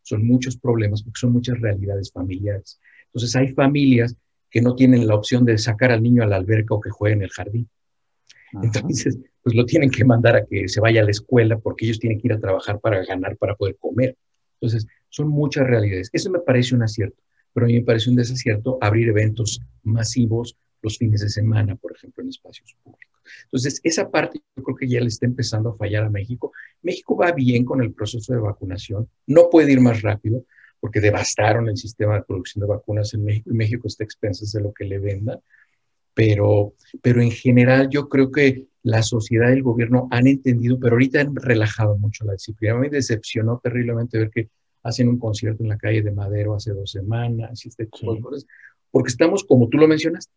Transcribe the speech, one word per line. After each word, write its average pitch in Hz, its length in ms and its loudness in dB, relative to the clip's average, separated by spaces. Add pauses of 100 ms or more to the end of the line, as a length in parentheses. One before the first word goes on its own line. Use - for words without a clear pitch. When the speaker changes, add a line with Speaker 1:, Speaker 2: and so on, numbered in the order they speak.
Speaker 1:
son 110 240 -2
muchos 127 320 2
problemas 107 460 -2
porque 117 160 -14
son 123 120 0
muchas 120 280 0
realidades 98 520 -4
familiares. 95 680 -8 (260)
Entonces 120 300 -6
hay 131 180 0
familias 135 600 2 (340)
que 113 120 0
no 123 120 2
tienen 127 320 6
la 104 80 4
opción 123 320 2
de 110 140 2
sacar 120 320 0
al 110 100 2
niño 120 220 4
a 107 40 2
la 98 100 2
alberca 107 360 0
o 104 80 -2
que 104 80 -10
juegue 107 260 0
en 101 60 0
el 92 80 -6
jardín. 104 400 -8 (800)
Speaker 2:
Ajá. 101 140 -6
Speaker 1:
Entonces, 135 540 -2 (240)
pues 113 120 0
lo 120 100 4
tienen 139 260 2
que 110 120 0
mandar 117 320 6
a 110 100 2
que 95 220 -6
se - 120 -4
vaya 113 220 4
a - 20 4
la 101 80 2
escuela 110 480 2
porque - 260 -6
ellos 110 140 -2
tienen 110 200 -2
que 123 100 -2
ir 107 40 0
a 110 60 -2
trabajar 101 400 -4
para 98 260 -2
ganar, 92 320 -6
para 98 160 -2
poder 98 260 -4
comer. 127 380 -2 (420)
Entonces, 113 280 -4 (220)
son 151 180 -6
muchas 147 400 0
realidades. 101 440 0
Eso 143 200 -4
me 175 80 -2
parece 123 340 0
un 120 80 2
acierto, 104 400 -4 (320)
pero 120 120 0
a - 20 2
mí 117 80 2
me 117 100 0
parece 117 240 0
un 123 60 4
desacierto 120 680 -2
abrir 113 280 2
eventos 107 520 -2 (220)
masivos 113 760 -2 (240)
los 107 160 -6
fines 107 240 0
de 104 80 -4
semana, 107 460 0
por - 200 -16
ejemplo, - 280 -18
en - 60 -10
espacios - 540 -20
públicos. - 380 -20 (220)
Entonces, 131 400 -6
esa 170 260 -4
parte - 300 -4 (180)
yo 135 60 -16
creo 131 120 -8
que 135 120 -8
ya 123 120 0
le 120 80 -2
está 123 200 -4
empezando 113 420 -4
a - 80 -10
fallar 104 280 -2
a 107 40 -2
México 104 420 -6 (300)
México - 340 -4
va 180 160 2
bien 123 340 2
con 135 160 -2
el 110 120 -2
proceso 110 400 -8
de 120 60 0
vacunación, 101 720 -6 (180)
no 170 220 6
puede 156 240 6
ir 127 80 6
más 117 200 4
rápido, 107 440 -2 (340)
porque 107 220 -4
devastaron 110 680 0
el 101 100 -4
sistema 104 380 -4
de 98 80 -4
producción 98 380 -8
de 101 60 -4
vacunas 104 460 -4
en 107 120 -4
México, 107 260 -4
y - 20 0
México 110 340 -2
está 107 160 -8
a - 20 -4
expensas 104 460 -8
de 107 100 -4
lo 101 120 -4
que 101 120 -10
le 98 140 -6
vendan, 101 400 -6 (760)
pero, 104 600 2 (280)
pero 120 200 4
en 117 100 4
general 127 580 4
yo 143 180 -2
creo 135 240 2
que 131 340 2 (180)
la 110 200 2
sociedad 117 460 0
y 127 40 6
el 135 100 2
gobierno 120 480 0
han 123 160 2
entendido, 127 520 0
pero 120 160 2
ahorita 131 240 2
han 143 160 0
relajado 107 600 0
mucho 104 260 -4
la 101 100 -4
disciplina. 107 400 -6
A 120 40 -2
mí 135 100 0
me 147 80 -6
decepcionó 117 640 -2
terriblemente 117 560 -4
ver 110 120 0
que 113 200 -6 (340)
hacen 120 260 0
un 120 100 0
concierto 110 440 -4
en 107 60 -2
la 104 80 -4
calle 110 240 0
de 104 100 -2
Madero 104 440 -4
hace 101 160 -6
dos 98 200 -8
semanas 113 760 -6
y - 40 -16
este - 160 -10
tipo 101 280 -8
de - 40 -4
Speaker 2:
Sí. 110 60 -10
Speaker 1:
cosas, 135 220 -12 (440)
porque 127 200 2
estamos, 175 340 2
como 120 240 6
tú 147 100 0
lo 156 100 8
mencionas 160 500 0